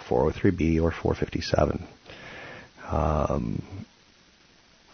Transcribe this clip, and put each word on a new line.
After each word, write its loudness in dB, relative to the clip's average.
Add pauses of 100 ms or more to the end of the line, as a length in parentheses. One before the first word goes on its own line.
four 4
oh 2
three 2
B, 4
or 4
four 0
fifty-seven. 0 (1040)
Um, 0 (1300)